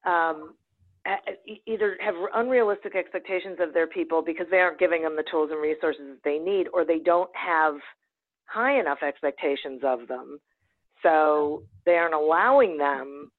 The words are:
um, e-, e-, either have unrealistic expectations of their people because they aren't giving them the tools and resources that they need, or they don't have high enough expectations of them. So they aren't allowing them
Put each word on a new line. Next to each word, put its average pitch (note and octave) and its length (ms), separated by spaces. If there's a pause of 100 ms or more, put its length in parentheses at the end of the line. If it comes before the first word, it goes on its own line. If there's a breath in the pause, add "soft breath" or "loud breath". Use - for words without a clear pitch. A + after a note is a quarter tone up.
um, E3 500 (520)
e-, G3 260 (200)
e-, G#3+ 140
either G#3 340
have G3+ 140 (200)
unrealistic A3+ 600
expectations F#3 640
of D#3+ 120
their E3 140
people E3 360
because E3 280
they F#3 80
aren't F3 200
giving E3+ 240
them D#3 140
the D3+ 140
tools D#3 200
and D#3 100
resources D3+ 480
that C3+ 160
they D3 140
need, F3+ 360
or F3 100
they D#3+ 140
don't F3 360
have D#3+ 420 (680)
high C4 340
enough D3+ 280
expectations C#3 760
of B2 240
them. C3 300 (640)
So D3+ 600 (240)
they F3 100
aren't E3+ 180
allowing F3+ 600
them C#3+ 640